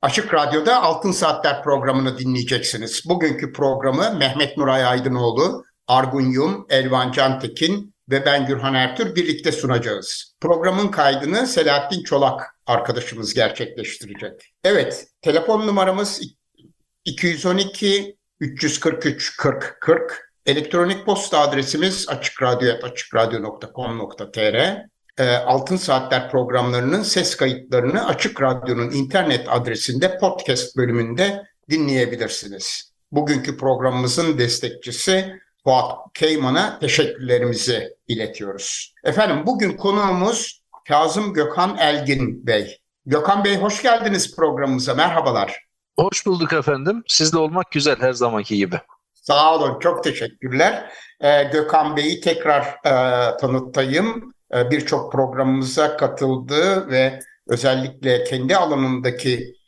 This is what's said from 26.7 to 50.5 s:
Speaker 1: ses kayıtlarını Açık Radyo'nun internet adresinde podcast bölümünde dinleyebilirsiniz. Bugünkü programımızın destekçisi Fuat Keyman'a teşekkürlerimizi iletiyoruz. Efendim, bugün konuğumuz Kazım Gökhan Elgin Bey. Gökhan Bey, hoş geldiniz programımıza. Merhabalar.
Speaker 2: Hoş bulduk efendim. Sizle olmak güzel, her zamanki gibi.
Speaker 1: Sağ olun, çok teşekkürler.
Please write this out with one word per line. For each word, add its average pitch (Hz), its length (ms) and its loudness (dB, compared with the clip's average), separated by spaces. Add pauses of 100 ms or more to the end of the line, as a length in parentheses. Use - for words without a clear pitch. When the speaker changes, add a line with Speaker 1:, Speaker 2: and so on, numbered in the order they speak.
Speaker 1:
ses - 340 -2
kayıtlarını 127 680 0
Açık - 360 -2
Radyo'nun 123 480 -2
internet 139 580 0
adresinde 123 680 -2
podcast - 580 -2
bölümünde 123 720 -2 (240)
dinleyebilirsiniz. 120 1200 -4 (200)
Bugünkü 143 440 -2
programımızın 127 840 0
destekçisi 131 1000 -2 (240)
Fuat 131 340 2 (160)
Keyman'a 156 640 0
teşekkürlerimizi 123 1160 0 (120)
iletiyoruz. 101 840 -8 (100)
Efendim, 175 420 0
bugün 214 300 0
konuğumuz 196 840 0 (260)
Kazım 165 460 0
Gökhan 185 420 0
Elgin 139 720 0
Bey. 107 320 0 (280)
Gökhan 156 380 2
Bey, 202 120 2
hoş 202 260 -2
geldiniz 226 540 2
programımıza. 135 580 0
Merhabalar. 147 720 0 (340)
Speaker 2:
Hoş 190 280 -4
bulduk 170 260 0
efendim. 156 540 -2
Sizle 156 320 2
olmak 160 320 -2
güzel, 143 300 2
her 127 120 2
zamanki 113 440 0
gibi. 92 200 0 (380)
Speaker 1:
Sağ 151 420 4
olun, 143 220 0
çok - 260 0
teşekkürler. 131 880 0 (280)